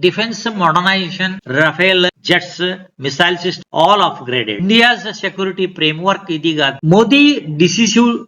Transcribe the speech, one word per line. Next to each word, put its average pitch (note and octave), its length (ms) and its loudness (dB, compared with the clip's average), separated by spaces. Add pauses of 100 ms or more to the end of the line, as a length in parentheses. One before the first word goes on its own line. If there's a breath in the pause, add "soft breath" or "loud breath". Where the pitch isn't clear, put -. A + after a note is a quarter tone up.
ಡಿಫೆನ್ಸ್ G#3+ 560 -2
ಮಾಡರ್ನೈಸೇಷನ್, F#3 920 -2
ರಫೇಲ್ D#3+ 580 2 (180)
ಜೆಟ್ಸ್, F3+ 640 -2 (140)
ಮಿಸೈಲ್ F3 360 0
ಸಿಸ್ಟಮ್ E3+ 440 -4
all G3 200 4
upgraded. A#2+ 600 -4
India's A3 640 0
security F#3 500 -6
framework E3 580 -2
ಇದೀಗ D#3 280 -2 (240)
ಮೋದಿ A#3 540 4 (180)
ಡಿಸಿಸಿವ್ A3+ 720 2